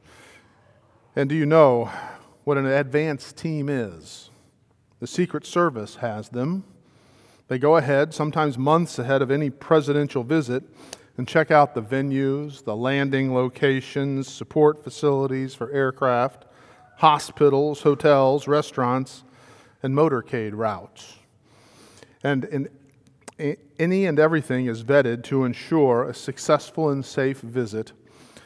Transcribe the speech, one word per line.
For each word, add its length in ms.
And 140
do 60
you 100
know 440
what 140
an 80
advance 640
team 380
is? 600
The 80
Secret 380
Service 500
has 320
them. 380
They 100
go 200
ahead, 360
sometimes 440
months 420
ahead 220
of 100
any 180
presidential 760
visit, 400
and 100
check 260
out 220
the 80
venues, 840
the 100
landing 580
locations, 960
support 540
facilities 720
for 160
aircraft, 760
hospitals, 840
hotels, 600
restaurants, 800
and 140
motorcade 580
routes. 640
And 200
in, 260
a-, 180
any 260
and 140
everything 480
is 160
vetted 400
to 200
ensure 640
a 60
successful 760
and 140
safe 360
visit 520